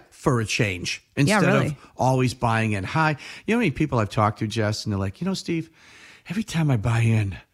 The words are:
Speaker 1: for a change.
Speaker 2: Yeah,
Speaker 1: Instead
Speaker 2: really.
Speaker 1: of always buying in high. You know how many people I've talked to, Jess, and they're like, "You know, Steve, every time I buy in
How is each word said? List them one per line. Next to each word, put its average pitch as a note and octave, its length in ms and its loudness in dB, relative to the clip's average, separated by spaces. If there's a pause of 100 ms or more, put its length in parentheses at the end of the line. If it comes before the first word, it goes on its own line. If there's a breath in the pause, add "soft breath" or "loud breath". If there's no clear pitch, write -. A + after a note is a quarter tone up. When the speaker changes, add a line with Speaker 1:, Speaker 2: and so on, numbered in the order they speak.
(120)
Speaker 1:
for B2 300 0
a A2 40 -2
change. F#2 560 -2 (140)
Speaker 2:
Yeah, - 60 2 (160)
Speaker 1:
Instead E3+ 160 4
Speaker 2:
really. A2 140 2
Speaker 1:
of D3 80 -6 (200 loud breath)
always B2+ 380 2
buying A2+ 400 0
in F#2+ 100 -4
high. D#3 280 0 (340 loud breath)
You G3+ 80 0
know A#3 40 2
how - 20 2
many G3+ 120 2
people C#3 280 -2
I've G#2 100 0
talked G#2+ 300 2
to, A2 80 -2
Jess, G#2+ 380 -2
and G#2+ 60 -4
they're G2 80 0
like, G2 220 -4
"You F3 40 -4
know, F#3+ 80 -2
Steve, E3 360 -6 (600 loud breath)
every G#3+ 140 -4
time D#3 260 0
I C3 80 2
buy A2+ 220 0
in A2 380 2 (160)